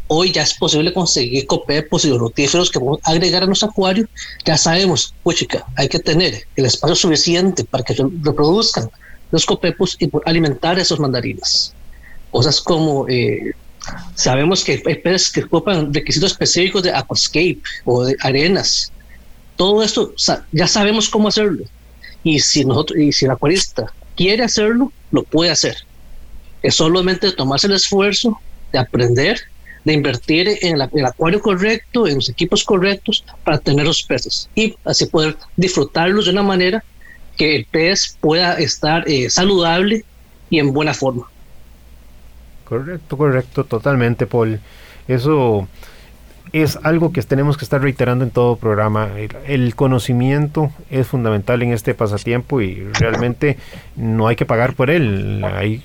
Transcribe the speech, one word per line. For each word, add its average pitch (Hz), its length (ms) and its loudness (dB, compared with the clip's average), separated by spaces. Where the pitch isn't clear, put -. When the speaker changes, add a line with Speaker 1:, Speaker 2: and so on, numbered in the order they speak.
Speaker 1:
hoy 175 220 2
ya 160 120 0
es - 100 0
posible 151 400 0
conseguir 135 540 0
copepos 156 580 0
y 147 80 4
rotíferos 143 580 0
que - 80 -2
vamos 135 240 0
a 160 100 0
agregar 175 320 2
a - 20 2
nuestro 202 240 0
acuario. 196 360 2
Ya 156 140 2
sabemos, 170 640 2
puchica, - 420 -2
hay 139 140 0
que 170 100 -2
tener 156 440 0
el 135 100 2
espacio 143 280 0
suficiente 170 720 2
para 127 180 -2
que 120 120 -2
se 135 80 0
reproduzcan 151 680 2
los 160 160 0
copepos 185 520 -2
y 165 80 0
por 151 200 -2
alimentar 160 500 0
a 185 60 -2
esos 165 180 0
mandarines. 123 720 -2
Cosas 143 300 2
como, 151 480 0
eh, 120 440 -2
sabemos 147 500 0
que 131 200 -2
hay 143 120 0
peces 175 360 0
que 151 120 -2
ocupan 160 500 0
requisitos 160 380 0
específicos 190 500 0
de 180 100 0
aquascape - 680 0
o 123 180 2
de 135 160 0
arenas. 147 720 0
Todo 208 260 4
esto 214 320 0
sa-, - 380 -2
ya 165 140 2
sabemos 214 420 2
cómo 214 200 2
hacerlo. 196 360 0
Y 151 180 4
si 139 260 2
nosotros, 147 320 0
y 147 140 4
si - 120 0
el 131 60 4
acuarista 143 560 0
quiere 208 300 2
hacerlo, 233 480 2
lo 127 120 2
puede 165 280 2
hacer. 151 240 0
Es 120 140 0
solamente 180 560 2
tomarse 139 380 0
el 196 60 2
esfuerzo 196 600 2
de 131 80 2
aprender, 123 580 2
de 151 80 2
invertir 156 680 2
en 170 160 2
la, 135 160 0
el 143 140 2
acuario 165 340 2
correcto, 214 680 2
en 143 80 2
los 131 120 -2
equipos 175 360 0
correctos 98 600 0
para 151 140 2
tener 143 280 2
los - 160 0
peces - 540 -6
y 214 180 0
así - 220 0
poder 156 300 0
disfrutarlos 175 680 0
de 180 80 0
una 202 100 2
manera 190 400 2
que 151 180 2
el 120 100 -2
pez 170 560 0
pueda 175 380 2
estar, 165 500 -2
eh, 127 220 0
saludable 190 720 2
y 165 80 2
en 143 140 2
buena 151 220 0
forma. 131 360 -4
Speaker 2:
Correcto, 139 520 -8
correcto, 131 460 0
totalmente, 120 640 0
Paul. 110 320 0
Eso 123 600 2
es 156 320 0
algo 165 300 2
que 131 80 -2
tenemos 139 380 0
que - 80 -8
estar 135 160 0
reiterando 127 420 0
en 120 60 -2
todo 120 260 2
programa. 107 600 0
El, 107 180 -10
el 127 280 0
conocimiento 139 1000 0
es 131 180 -2
fundamental 117 560 0
en 120 100 0
este 120 200 -2
pasatiempo 117 720 -2
y 95 220 -6
realmente 120 640 0
no 110 320 0
hay 117 80 2
que 139 100 -2
pagar 123 260 0
por 131 160 0
él. 101 560 0
Hay 98 400 -4